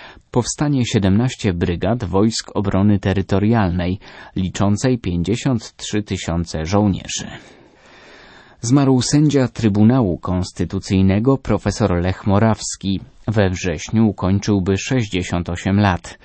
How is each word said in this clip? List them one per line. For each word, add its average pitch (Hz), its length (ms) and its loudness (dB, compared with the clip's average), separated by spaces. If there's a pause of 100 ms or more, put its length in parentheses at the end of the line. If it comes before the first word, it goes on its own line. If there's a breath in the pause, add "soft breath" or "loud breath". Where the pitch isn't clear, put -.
(300 loud breath)
powstanie 135 560 -2
siedemnaście 104 680 0
brygad 90 520 -2
Wojsk 98 500 0
Obrony 98 440 2
Terytorialnej, 95 1000 0 (380 loud breath)
liczącej 101 600 0
pięćdziesiąt 98 800 -4
trzy - 260 -6
tysiące 85 600 -6
żołnierzy. 101 600 0 (1300 loud breath)
Zmarł 131 400 4
sędzia 143 480 2
Trybunału 107 720 2
Konstytucyjnego 95 1200 0
profesor 101 540 0 (100)
Lech 92 240 -4
Morawski. 101 760 0 (280)
We 101 220 2
wrześniu 92 580 0
ukończyłby 98 680 0
sześćdziesiąt 95 760 -4
osiem 98 300 0
lat. 95 440 0